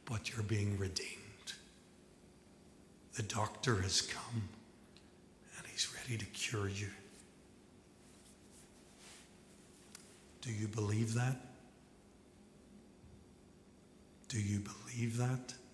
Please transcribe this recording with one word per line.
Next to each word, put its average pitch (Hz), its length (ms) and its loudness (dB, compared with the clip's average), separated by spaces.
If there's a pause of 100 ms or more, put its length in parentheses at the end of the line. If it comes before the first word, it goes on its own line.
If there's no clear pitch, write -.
but 107 260 -4
you're 113 140 0
being 101 340 4
redeemed. - 400 -2 (2000)
The 110 80 -2
doctor 107 560 4
has 95 220 4
come, 110 460 -2 (1080)
and - 80 -12
he's - 340 -2
ready 120 160 -2
to 104 100 -2
cure - 420 0
you. 98 220 -2 (3500)
Do 117 100 -2
you 107 160 2
believe 107 460 4
that? 127 220 4 (3000)
Do 113 120 0
you 101 200 4
believe 117 560 -2
that? 127 380 2 (200)